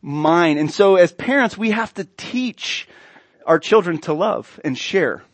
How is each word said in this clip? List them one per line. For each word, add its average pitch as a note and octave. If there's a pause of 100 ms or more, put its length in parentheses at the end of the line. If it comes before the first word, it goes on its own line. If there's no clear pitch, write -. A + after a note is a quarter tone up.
"Mine." D#3
And D#3
so G3
as F3
parents, B3+
we G#3+
have A3
to G3
teach - (580)
our E3
children F3
to D#3+
love D#3+
and C3
share D3+ (100)